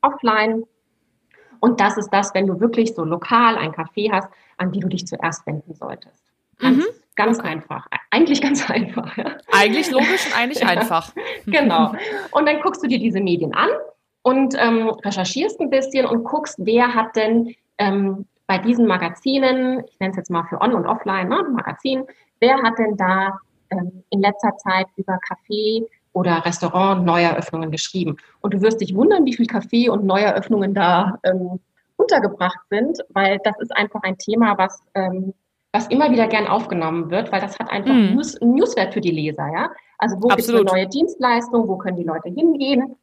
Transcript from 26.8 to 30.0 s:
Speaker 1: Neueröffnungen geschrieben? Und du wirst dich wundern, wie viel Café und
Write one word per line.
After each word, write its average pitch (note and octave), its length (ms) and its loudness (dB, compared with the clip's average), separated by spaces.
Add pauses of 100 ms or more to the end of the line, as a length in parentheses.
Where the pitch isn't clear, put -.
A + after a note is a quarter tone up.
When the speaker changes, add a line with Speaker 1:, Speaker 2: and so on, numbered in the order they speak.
Speaker 1:
Neueröffnungen E3+ 680 0
geschrieben? D#3+ 460 -4 (240)
Und G3+ 120 -2
du G3 80 0
wirst A3 200 2
dich F#3 120 -4
wundern, D#4 320 4
wie B3+ 80 0
viel A#3 140 0
Café A#3 420 0
und G3+ 160 0